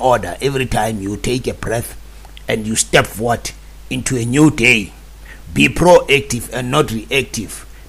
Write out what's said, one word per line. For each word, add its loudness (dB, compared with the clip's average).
order 0
every -2
time -2
you -6
take -4
a -2
breath -6
and -4
you -4
step 0
forward -4
into -4
a -2
new 6
day. 2
Be 2
proactive 4
and -6
not 0
reactive. -6